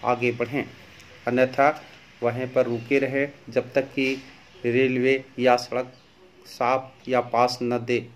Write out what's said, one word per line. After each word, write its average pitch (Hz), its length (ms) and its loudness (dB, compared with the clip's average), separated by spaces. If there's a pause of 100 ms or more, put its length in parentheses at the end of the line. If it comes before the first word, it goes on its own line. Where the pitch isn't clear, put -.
आगे 120 280 0
बढ़ें, 120 320 -4 (640)
अन्यथा 131 560 2 (380)
वहीं 123 260 -2
पर 127 180 2
रुके 120 320 0
रहें 139 340 -2 (180)
जब 123 220 -4
तक 135 100 2
कि 135 400 -2 (440)
रेलवे 127 580 2 (140)
या 123 180 6
सड़क 123 380 -6 (520)
साफ - 640 -2
या 123 120 2
पास 120 420 0
न 120 160 -2
दे। 120 380 -2